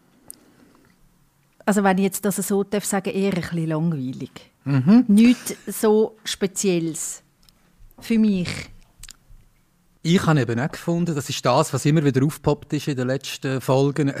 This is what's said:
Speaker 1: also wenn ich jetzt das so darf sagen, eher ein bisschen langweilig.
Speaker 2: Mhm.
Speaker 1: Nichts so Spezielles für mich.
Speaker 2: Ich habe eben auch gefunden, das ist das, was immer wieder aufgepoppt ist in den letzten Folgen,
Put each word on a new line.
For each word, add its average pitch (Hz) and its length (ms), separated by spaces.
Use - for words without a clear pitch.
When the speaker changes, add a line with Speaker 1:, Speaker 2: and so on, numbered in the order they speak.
Speaker 1:
also 202 180
wenn 190 140
ich 190 60
jetzt 190 200
das 202 140
so 202 260
darf 196 220
sagen, 196 240
eher 196 240
ein 175 80
bisschen 160 260
langweilig. 156 640
Speaker 2:
Mhm. 143 420
Speaker 1:
Nichts 233 480
so 214 560
Spezielles 175 1000
für - 180
mich. 202 320
Speaker 2:
Ich 175 200
habe 151 160
eben 117 180
auch 147 120
gefunden, 170 440
das 139 140
ist - 160
das, 139 280
was 131 120
immer 151 180
wieder 131 220
aufgepoppt 147 480
ist 151 160
in 139 80
den 127 100
letzten 131 540
Folgen, 139 600